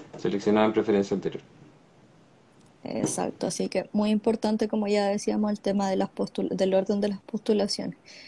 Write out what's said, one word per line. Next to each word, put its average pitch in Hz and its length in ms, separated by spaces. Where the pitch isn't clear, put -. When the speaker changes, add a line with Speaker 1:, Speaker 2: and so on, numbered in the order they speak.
Speaker 1:
"Seleccionado 104 500
en 110 60
preferencia 101 420
anterior". 85 260
Speaker 2:
Exacto, - 640
así 190 220
que 185 220
muy 214 180
importante, 220 580
como 214 200
ya 202 200
decíamos, 208 440
el 208 80
tema 196 300
de 190 60
las 196 140
postul-, - 400
del 190 240
orden 202 280
de 208 60
las 196 140
postulaciones. - 760